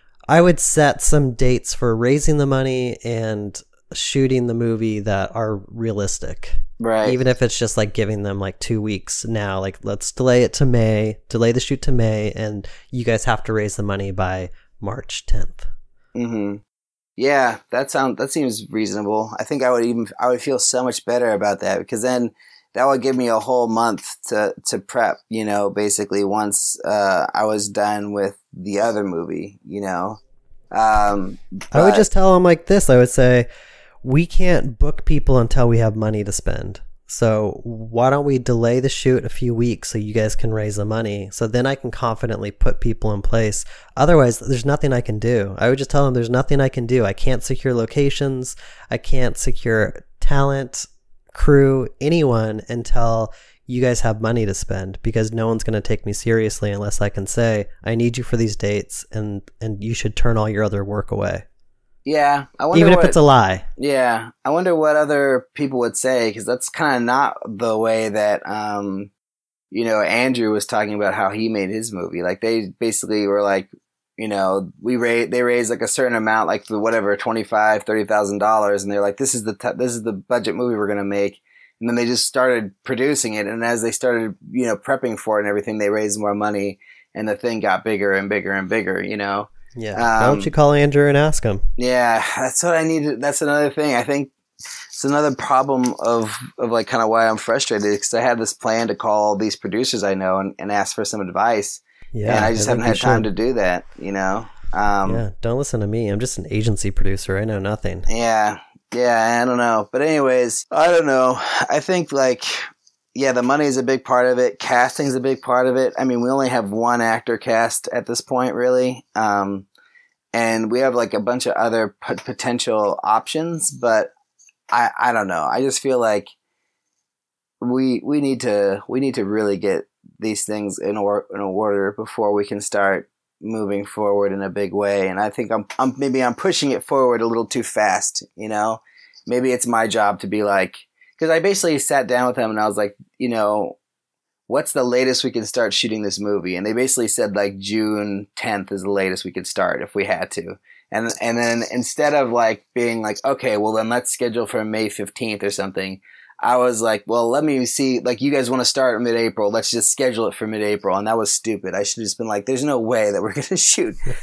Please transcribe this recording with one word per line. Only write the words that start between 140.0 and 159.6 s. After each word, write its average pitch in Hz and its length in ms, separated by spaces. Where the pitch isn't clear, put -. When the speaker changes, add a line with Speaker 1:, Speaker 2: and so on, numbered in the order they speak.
Speaker 2:
to - 80
be 107 160
like, 98 320
'cause 160 100
I 165 100
basically 175 400
sat 135 280
down 123 200
with 123 80
them 113 160
and 107 80
I 107 80
was 101 100
like, 104 180
you 123 120
know, 107 480
"What's 135 260
the 139 100
latest 127 400
we 131 80
can 110 140
start 110 280
shooting 107 300
this 98 160
movie?" 98 360
And 90 100
they 107 80
basically 123 340
said, 104 280
like, 101 220
"June 104 800
tenth 101 360
is 98 120
the 98 80
latest 95 340
we 92 60
could 87 160
start 87 340
if - 140
we 98 100
had 90 260
to." 87 260
And, 113 200
and 117 180
then 117 320
instead 147 420
of, 135 160
like, 113 460
being 117 260
like, 107 240
"Okay, 127 320
well, 107 160
then 110 160
let's 120 220
schedule 117 340
for 110 180
May 107 260
fifteenth 104 540
or 101 60
something," 95 520
I 123 180
was 123 260
like, 110 240
"Well, 117 240
let 143 120
me 135 220
see, 131 360
like, 123 200
you 139 100
guys 131 200
wanna 127 140
start 123 360
mid-April, 117 480
let's 110 220